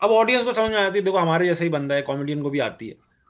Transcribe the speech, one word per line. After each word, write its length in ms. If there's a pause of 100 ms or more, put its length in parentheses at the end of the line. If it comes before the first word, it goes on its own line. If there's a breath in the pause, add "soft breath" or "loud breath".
अब 100
audience 340
को 80
समझ 180
में 60
आ 40
जाती 180
है, 60
देखो 120
हमारे 280
जैसा 180
ही 60
बंदा 260
है, 60
comedian 400
को 80
भी 100
आती 280
है, 80 (340)